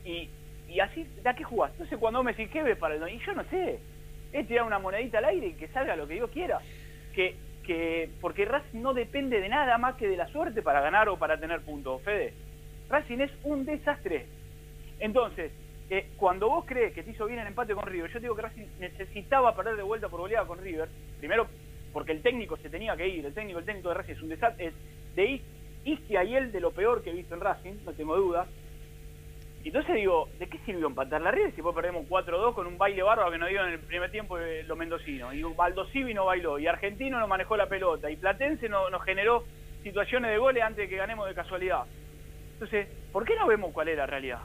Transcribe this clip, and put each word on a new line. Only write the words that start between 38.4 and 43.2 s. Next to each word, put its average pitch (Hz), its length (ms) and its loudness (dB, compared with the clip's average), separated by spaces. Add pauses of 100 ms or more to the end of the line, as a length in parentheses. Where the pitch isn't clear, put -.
no, 196 200 2
nos 185 140 -2
generó 208 400 4 (400)
situaciones 214 480 0
de 214 60 4
goles 254 240 6
antes 214 240 0
de 175 40 -8
que 185 80 -4
ganemos 208 300 -2
de 190 60 -6
casualidad. 180 500 0 (680)
Entonces, 208 340 -2 (240)
¿por 202 140 0